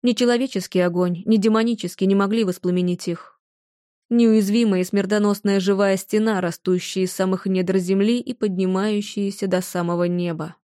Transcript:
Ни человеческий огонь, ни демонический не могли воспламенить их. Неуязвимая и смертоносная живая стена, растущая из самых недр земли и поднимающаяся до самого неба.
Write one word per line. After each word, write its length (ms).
Ни 120
человеческий 640
огонь, 460
ни 100
демонический 720
не 80
могли 300
воспламенить 640
их. 280
Неуязвимая 720
и 40
смертоносная 760
живая 380
стена, 420
растущая 640
из 80
самых 360
недр 320
земли 400
и 140
поднимающаяся 1120
до 140
самого 440
неба. 500